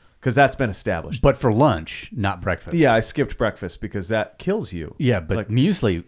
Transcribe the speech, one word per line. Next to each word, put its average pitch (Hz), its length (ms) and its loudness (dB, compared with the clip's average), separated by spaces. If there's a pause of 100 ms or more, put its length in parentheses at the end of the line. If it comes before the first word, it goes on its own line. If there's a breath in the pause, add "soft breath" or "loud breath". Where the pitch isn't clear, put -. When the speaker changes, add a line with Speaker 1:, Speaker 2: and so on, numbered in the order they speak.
(200 soft breath)
Speaker 1:
'cause 123 140 0
that's 139 220 4
been 123 140 0
established." 82 520 -4
Speaker 2:
But 139 140 6
for 120 160 2
lunch, 107 600 0
not 98 280 -2
breakfast. 98 360 -4
Speaker 1:
Yeah, 139 180 6
I 113 60 4
skipped - 380 -4
breakfast 104 420 -4
because 98 280 -8
that 107 300 -4
kills 185 340 -4
you. 82 260 -10
Speaker 2:
Yeah, 120 220 2
but 80 160 -4
Speaker 1:
Like 107 120 -4
Speaker 2:
muesli 113 600 2